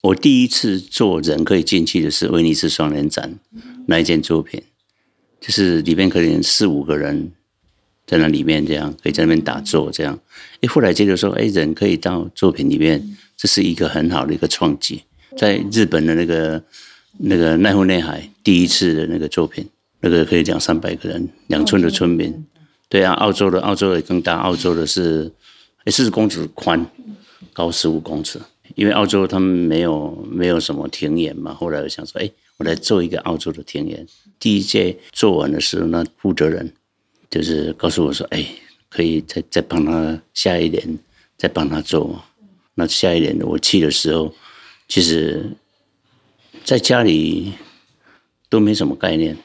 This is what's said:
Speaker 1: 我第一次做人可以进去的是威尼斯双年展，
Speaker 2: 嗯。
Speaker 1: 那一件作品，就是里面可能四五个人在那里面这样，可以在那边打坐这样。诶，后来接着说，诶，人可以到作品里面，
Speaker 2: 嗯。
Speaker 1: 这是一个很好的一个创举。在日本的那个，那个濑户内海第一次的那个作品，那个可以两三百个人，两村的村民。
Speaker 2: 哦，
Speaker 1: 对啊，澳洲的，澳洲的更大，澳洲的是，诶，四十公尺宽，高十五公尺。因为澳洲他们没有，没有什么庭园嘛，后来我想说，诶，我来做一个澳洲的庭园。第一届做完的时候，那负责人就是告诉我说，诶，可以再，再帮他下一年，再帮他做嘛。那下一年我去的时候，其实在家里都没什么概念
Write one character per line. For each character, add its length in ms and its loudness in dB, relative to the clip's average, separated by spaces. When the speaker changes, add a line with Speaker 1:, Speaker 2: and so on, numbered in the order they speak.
Speaker 1:
我 120 4
第 300 4
一 60 2
次 300 0
做 420 0
人 240 0
可 100 2
以 80 2
进 220 2
去 160 0
的 100 0
是 160 -2
威 160 2
尼 100 4
斯 140 -2
双 240 0
年 180 -2
展， 300 -8
Speaker 2:
嗯。 80 -18
Speaker 1:
那 120 2
一 40 2
件 180 2
作 200 0
品， 200 -12
就 100 -16
是 340 2
里 120 2
面 140 4
可 100 0
能 240 2
四 240 2
五 160 0
个 140 -2
人 340 -4
在 120 0
那 100 4
里 160 0
面 220 0
这 80 -2
样， 280 -4
可 60 -4
以 60 -2
在 100 0
那 40 4
边 140 4
打 200 -6
坐 300 0
这 120 -6
样。 140 -6
诶， 80 -2
后 140 2
来 120 4
接 120 4
着 100 4
说， 160 0
诶， 160 0
人 260 0
可 140 0
以 80 2
到 400 -4
作 160 4
品 180 -2
里 80 2
面， 220 4
Speaker 2:
嗯。 180 -12
Speaker 1:
这 100 -4
是 160 2
一 100 2
个 140 0
很 240 0
好 140 -2
的 80 -2
一 40 -4
个 80 0
创 340 0
举。 220 -8
在 180 2
日 140 4
本 200 0
的 100 2
那 100 2
个， 360 -2
那 200 0
个 200 4
濑 160 4
户 120 4
内 160 2
海 280 -8
第 180 6
一 60 4
次 260 2
的 140 -2
那 100 -4
个 120 -4
作 180 0
品， 180 -10
那 80 2
个 160 4
可 100 0
以 80 4
两 160 -2
三 180 0
百 180 -6
个 120 -12
人， 220 -6
两 180 0
村 160 4
的 80 2
村 200 0
民。 200 0
Speaker 2:
哦， 140 -10
Speaker 1:
对 160 2
啊， 80 2
澳 180 2
洲 180 2
的， 120 2
澳 120 -2
洲 200 0
的 80 0
更 200 -2
大， 180 0
澳 140 0
洲 220 0
的 100 -2
是， 460 -2
诶， 60 0
四 120 2
十 60 2
公 180 0
尺 200 -4
宽， 380 -2
高 180 -4
十 160 -2
五 140 0
公 200 -8
尺。 160 -10
因 120 0
为 60 2
澳 120 2
洲 220 2
他 120 -2
们 100 2
没 320 2
有， 500 -4
没 160 -2
有 120 2
什 140 -4
么 140 -6
庭 320 -4
园 160 -4
嘛， 180 -10
后 160 -8
来 120 -4
我 60 -8
想 200 -12
说， 120 -12
诶， 140 -6
我 80 -6
来 80 0
做 300 0
一 40 -2
个 140 -4
澳 160 -4
洲 140 -6
的 100 -10
庭 260 -8
园。 200 -12
第 180 2
一 40 0
届 360 0
做 260 2
完 140 0
的 100 -2
时 180 -2
候， 80 -2
那 160 0
负 160 0
责 160 2
人 240 -6
就 140 -2
是 300 -2
告 140 -4
诉 160 2
我 80 2
说， 200 -6
诶， 160 -4
可 140 -2
以 180 0
再， 280 -8
再 120 0
帮 240 -2
他 340 -2
下 240 0
一 120 0
年， 280 -4
再 100 -2
帮 220 -2
他 120 -4
做 260 0
嘛。 160 -10
那 140 -2
下 260 0
一 60 2
年 220 0
我 180 -2
去 200 2
的 120 4
时 200 0
候， 220 -2
其 140 0
实 440 0
在 160 2
家 240 2
里 500 0
都 100 2
没 140 4
什 140 0
么 80 -2
概 200 -2
念 300 -2